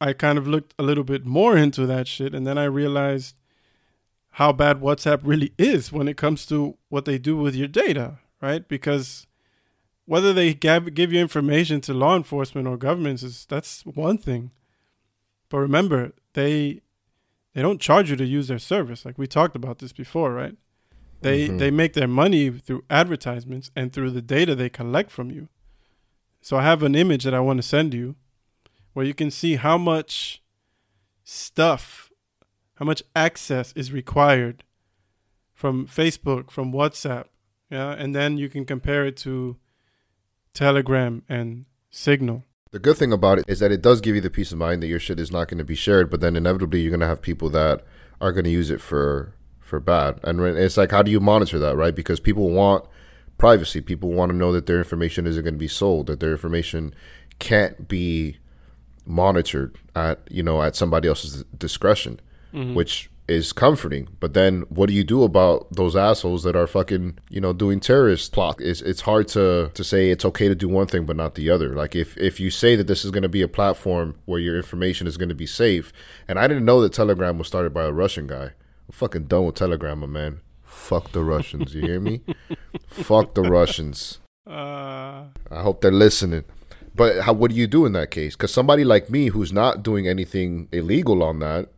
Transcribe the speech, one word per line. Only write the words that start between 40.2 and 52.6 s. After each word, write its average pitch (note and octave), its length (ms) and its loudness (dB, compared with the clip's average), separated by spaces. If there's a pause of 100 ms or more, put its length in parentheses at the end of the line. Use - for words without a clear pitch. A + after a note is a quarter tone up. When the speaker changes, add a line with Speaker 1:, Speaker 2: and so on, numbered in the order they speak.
Speaker 1:
Telegram C3 760 0
and A#2+ 360 -8 (260)
Signal. B2+ 520 0 (280)
Speaker 2:
The G#2 80 -12
good D3 180 4
thing B2+ 160 2
about G2 260 4
it - 100 0
is F#2+ 120 -2
that G2+ 100 4
it F#2+ 120 0
does A#2+ 180 8
give G#2+ 140 0
you G#2 60 0
the F2+ 100 -2
peace G2+ 200 -4
of E2 80 -8
mind E2 240 -2
that E2 60 -4
your E2+ 100 -2
shit E2+ 220 -6
is D#2+ 100 -6
not E2+ 180 -4
gonna E2 160 -6
be D#2 100 -6
shared, F#2 360 4
but E2 100 -2
then E2+ 160 2
inevitably F2 440 0
you're E2 100 0
gonna E2+ 160 0
have E2 160 -2
people D#2 280 -4
that D#2 340 2 (360)
are F#2+ 120 0
gonna F2 160 0
use E2+ 220 0
it C#2+ 100 -4
for, C#2+ 540 -2 (260)
for - 180 -8
bad. D2 460 0
And F2 160 -2
when, F2+ 160 0
it's F#2 200 2
like, F#2+ 140 4
how G2+ 120 6
do G#2 80 0
you G#2 100 4
monitor G2 380 4
that, D2 180 0
right? D#2+ 180 0
Because D#2+ 240 -4
people G2 320 2
want G2 340 4 (540)